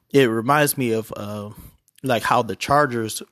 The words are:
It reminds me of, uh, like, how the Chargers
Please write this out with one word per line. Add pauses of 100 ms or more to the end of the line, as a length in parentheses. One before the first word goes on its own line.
It
reminds
me
of,
uh, (520)
like,
how
the
Chargers